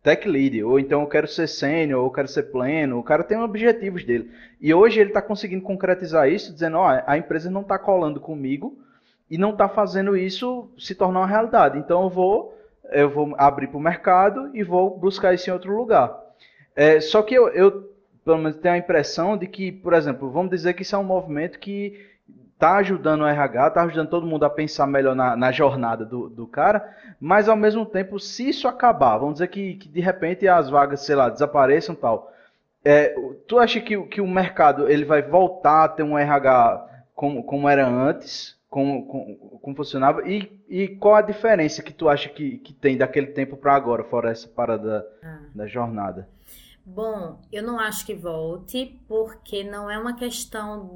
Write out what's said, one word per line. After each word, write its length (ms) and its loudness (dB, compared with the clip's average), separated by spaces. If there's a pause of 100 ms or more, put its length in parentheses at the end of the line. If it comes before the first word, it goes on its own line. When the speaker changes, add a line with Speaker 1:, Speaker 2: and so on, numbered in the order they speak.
Speaker 1:
tech 260 2
lead, 340 0
ou 160 4
então 220 0
eu 60 -4
quero 200 0
ser 220 -4
sênior, 520 -2
ou 60 0
eu 60 0
quero 160 -4
ser 160 -4
pleno, 540 -2
o 40 -6
cara 220 0
tem 140 -2
objetivos 680 -2
dele. 260 -4 (300)
E 120 2
hoje 280 6
ele 100 6
tá 100 0
conseguindo 420 -8
concretizar 680 0
isso, 220 -4
dizendo, 260 -2
ó, 280 2
a 120 2
empresa 320 -4
não 140 -6
tá 140 -2
colando 420 0
comigo 580 -8 (500)
e 80 -10
não 180 0
tá 140 2
fazendo 480 0
isso 600 -6
se 160 -12
tornar 260 0
uma 60 0
realidade. 520 2
Então 260 0
eu 40 0
vou, 480 0 (360)
eu 180 4
vou 260 -2
abrir 300 4
pro 140 -10
mercado 720 2
e 80 -6
vou 340 0
buscar 380 0
isso 160 -6
em 20 -2
outro 240 -6
lugar. 400 2 (580)
É, 260 6
só 220 2
que 120 -2
eu, 140 6
eu, 440 2 (320)
pelo 140 4
menos, 200 -4
tenho 160 2
a 40 0
impressão 580 0
de 120 -6
que, 240 -8
por 200 -4
exemplo, 380 0
vamos 220 -4
dizer 220 -2
que 80 -10
isso 120 -6
é 40 0
um 60 -4
movimento 540 -6
que 560 -12 (440)
tá 180 4
ajudando 440 0
o 60 2
R 120 0
H, 320 2
tá 120 0
ajudando 260 -2
todo 180 -2
mundo 200 -2
a 20 2
pensar 380 -2
melhor 280 0
na, 220 0
na 160 0
jornada 540 -2
do, 240 -10
do 160 -14
cara, 420 0 (320)
mas 300 2
ao 60 6
mesmo 280 0
tempo, 340 -8
se 300 -8
isso 180 -4
acabar, 520 2
vamos 160 -4
dizer 140 -4
que, 260 -8
que 120 -20
de 140 -8
repente 480 0
as 220 4
vagas, 300 2
sei 160 -2
lá, 120 4
desapareçam 680 2
e 40 -16
tal, 340 -2 (500)
é, 320 4 (320)
tu 120 2
acha 200 2
que, 260 -4
que 180 -8
o 40 -2
mercado 600 2
ele 160 2
vai 160 2
voltar 640 4
a 40 2
ter 140 -6
um 160 -2
R 120 0
H 560 4 (280)
como, 300 -6
como 240 -2
era 180 4
antes, 680 -4 (140)
como, 360 -4
como, 300 -12 (240)
como 160 -12
funcionava, 500 0
e, 240 -6 (160)
e 220 -4
qual 280 4
a 40 8
diferença 600 0
que 100 -18
tu 160 0
acha 220 0
que, 260 -8
que 160 -20
tem 240 0
daquele 300 0
tempo 320 -8
pra 160 4
agora, 280 0
fora 280 -2
essa 180 -10
parada 580 -4 (160)
Speaker 2:
Ah. 180 -20 (140)
Speaker 1:
da 120 -12
jornada? 600 -8 (600)
Speaker 2:
Bom, 520 -12 (120)
eu 120 -12
não 160 -8
acho 260 -8
que 80 -12
volte, 960 -10
porque 560 -8
não 260 -12
é 80 -8
uma 160 -8
questão 800 -12